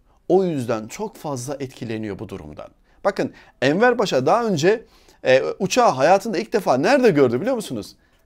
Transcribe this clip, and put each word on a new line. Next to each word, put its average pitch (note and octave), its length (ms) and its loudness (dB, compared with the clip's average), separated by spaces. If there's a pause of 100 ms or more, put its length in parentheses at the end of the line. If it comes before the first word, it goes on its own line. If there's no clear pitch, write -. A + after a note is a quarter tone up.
(280)
O F#3 160 4
yüzden A#2+ 440 -4
çok - 280 -10
fazla C#3 440 -8
etkileniyor A2 580 -8
bu F#2+ 100 -12
durumdan. D2+ 400 -14 (360)
Bakın G3 280 -4 (300)
Enver G#3 340 2
Paşa D#3+ 300 0
daha G#3+ 180 2
önce, F#3+ 400 0 (400)
e, C3 180 4 (160)
uçağı A3 320 2
hayatında E3+ 480 2
ilk G#3+ 140 -8
defa F#3 240 0
nerede A#3 340 4
gördü C3+ 300 4
biliyor B3 160 -2
musunuz? B2 400 -10 (300)